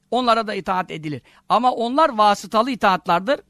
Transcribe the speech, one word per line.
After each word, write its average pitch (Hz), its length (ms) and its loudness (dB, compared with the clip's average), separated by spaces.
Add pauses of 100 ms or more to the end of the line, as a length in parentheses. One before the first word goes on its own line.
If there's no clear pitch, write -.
(120)
onlara 226 360 0
da 214 60 -8
itaat 185 380 -6
edilir." 151 300 -10 (280)
Ama 233 220 2
onlar 262 380 0
vasıtalı 214 640 0
itaatlardır. 190 680 0 (100)